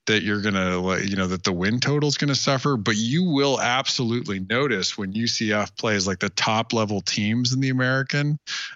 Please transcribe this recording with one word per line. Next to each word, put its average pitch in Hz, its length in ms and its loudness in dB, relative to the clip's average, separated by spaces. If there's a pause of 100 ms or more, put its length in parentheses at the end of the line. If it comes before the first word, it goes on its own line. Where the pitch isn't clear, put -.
that 107 180 4
you're 104 180 0
gonna, 92 380 2
like, 92 300 0
you 98 80 -2
know, 92 100 0
that 90 160 -2
the 101 80 0
win 98 300 0
total 147 260 2
is 139 100 0
gonna 143 180 0
suffer, 139 420 0
but 107 180 0
you 123 300 0
will 139 340 2
absolutely 117 800 -2
notice 110 580 0
when 98 140 -4
U 113 160 -2
C 113 240 0
F 104 240 -2
plays, 101 320 0
like, 92 120 -2
the 101 100 0
top 113 420 0
level 107 300 0
teams 113 500 0
in 131 80 0
the 135 120 0
American, 135 680 0 (360)